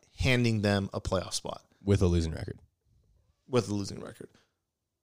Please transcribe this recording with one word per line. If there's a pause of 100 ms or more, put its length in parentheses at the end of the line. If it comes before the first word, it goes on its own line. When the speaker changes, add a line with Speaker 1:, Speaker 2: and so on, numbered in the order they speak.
(180)
Speaker 1:
handing
them
a
playoff
spot. (220)
Speaker 2:
With
a
losing
record. (880)
Speaker 1:
With
a
losing
record. (720)